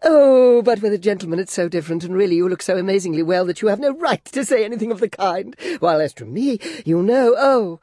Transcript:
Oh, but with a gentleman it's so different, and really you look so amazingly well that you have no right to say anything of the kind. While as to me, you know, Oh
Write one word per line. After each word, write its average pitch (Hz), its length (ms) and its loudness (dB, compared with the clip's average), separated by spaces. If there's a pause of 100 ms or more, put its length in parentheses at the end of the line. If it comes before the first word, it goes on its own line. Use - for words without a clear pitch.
Oh, 262 600 6
but 220 200 2
with 208 100 0
a 208 60 -2
gentleman 180 400 -2
it's 185 140 -4
so 175 160 -4
different, 165 360 -4
and 175 100 -8
really 185 220 0
you 180 120 2
look 185 140 -4
so 185 140 -2
amazingly 180 460 -2
well 180 240 0
that 175 160 -6
you 214 60 0
have 208 120 0
no 277 120 0
right 302 340 -4
to - 180 -6
say 233 200 0
anything 220 260 -6
of 208 100 -4
the 214 80 -2
kind. 196 480 -4 (240)
While 160 200 2
as 151 140 -2
to 123 100 -18
me, 214 340 -4 (260)
you 165 180 0
know, 240 360 2
Oh 233 440 0